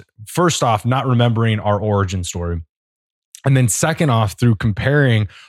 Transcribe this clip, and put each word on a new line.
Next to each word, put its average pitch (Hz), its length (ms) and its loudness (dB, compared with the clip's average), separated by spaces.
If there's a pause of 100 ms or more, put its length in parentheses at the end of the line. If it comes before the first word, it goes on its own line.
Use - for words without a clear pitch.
(260)
first 165 380 0
off, 113 220 0
not 127 200 0
remembering 117 540 2
our 104 220 0
origin 98 420 -2
story. 87 380 -6 (840)
And 135 120 2
then 127 100 2
second 160 420 -2
off, 113 300 0
through 120 160 2
comparing 117 720 0 (220)